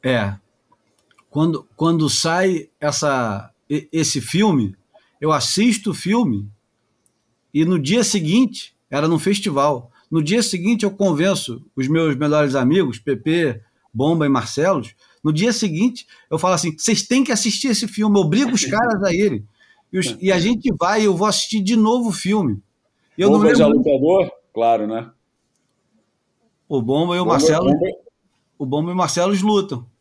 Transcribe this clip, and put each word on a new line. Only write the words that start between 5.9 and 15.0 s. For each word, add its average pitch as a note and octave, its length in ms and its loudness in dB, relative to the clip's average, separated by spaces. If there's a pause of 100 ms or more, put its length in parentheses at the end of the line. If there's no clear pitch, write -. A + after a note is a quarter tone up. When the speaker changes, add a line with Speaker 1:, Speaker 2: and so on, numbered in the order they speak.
Speaker 1:
o D#3 40 -4
filme D3 560 -2 (1040)
e D#3 100 2
no F3+ 140 0
dia E3+ 240 0
seguinte, G3+ 720 0 (160)
era D3 160 -2
num D#3+ 120 2
festival, D3 760 -2 (180)
no D#3+ 100 0
dia F#3+ 220 0
seguinte G#3 420 -2
eu G3+ 60 0
convenço E3+ 760 -2 (120)
os C3 100 -4
meus D#3 300 0
melhores D3 400 0
amigos, C3+ 420 2
Pepe, D#3 640 -2 (320)
Bomba D3+ 320 2
e - 20 2
Marcelos, C#3 640 0 (300)